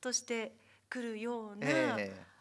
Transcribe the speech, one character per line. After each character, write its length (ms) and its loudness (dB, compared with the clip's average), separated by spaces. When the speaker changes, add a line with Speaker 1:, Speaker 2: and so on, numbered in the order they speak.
Speaker 1:
と 140 0
し 80 0
て 320 -2
く 140 -4
る 180 -2
よ 300 -2
う 60 -12
な 120 -2
Speaker 2:
え 300 4
え。 280 -4